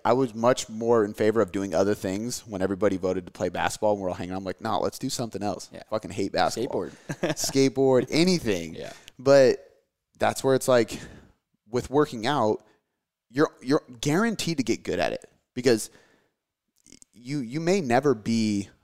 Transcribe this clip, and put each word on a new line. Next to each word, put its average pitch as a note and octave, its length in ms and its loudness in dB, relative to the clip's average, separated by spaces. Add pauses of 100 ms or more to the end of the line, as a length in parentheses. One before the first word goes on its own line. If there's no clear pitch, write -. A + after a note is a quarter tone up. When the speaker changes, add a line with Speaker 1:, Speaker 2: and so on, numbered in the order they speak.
Speaker 1:
I A2+ 100 4
was B2+ 200 0
much A#2+ 340 0
more A2+ 360 2
in G#2+ 100 -4
favor A2 260 2
of F#2 120 0
doing F#2+ 240 -2
other G2 180 2
things G#2 500 -6
when G2+ 160 -8
everybody F#2+ 360 0
voted F#2 300 -2
to - 40 -20
play F#2 200 -4
basketball F2 420 -2
and G2+ 100 -4
we're F2+ 60 -2
all F2 80 -6
hanging F2+ 160 -8
out. F#2+ 60 -6
I'm G2 60 -10
like, F#2 160 -8
"No, G#2+ 200 -2
let's - 180 -2
do C3 100 -6
something G#2+ 360 -8
else." - 280 -6
Speaker 2:
Yeah. - 180 -16
Speaker 1:
Fucking G#2+ 200 -6
hate G2 220 -4
basketball. F#2 540 -2
Speaker 2:
Skateboard. D#2 100 -14 (120)
<laughs> - 140 -10 (140)
Speaker 1:
Skateboard, C3+ 760 2
anything. A#2+ 640 0
Speaker 2:
Yeah. - 180 -12 (240)
Speaker 1:
But C3 480 6 (540)
that's A2 240 -2
where C3+ 140 2
it's B2 100 -4
like, A#2+ 320 4 (720)
with A#2+ 180 -4
working B2+ 380 0
out, B2 380 0 (680)
you're, C#3 200 2 (120)
you're C3+ 200 0 (180)
guaranteed E3+ 560 0
to C3 80 0
get G#2+ 180 -2
good F2 160 -4
at B1 140 0
it - 120 -8 (300)
because B2 360 2 (1200)
you, B2+ 280 -10
you B2 200 -8
may F3+ 200 2
never C3+ 340 2
be A2 540 0 (160)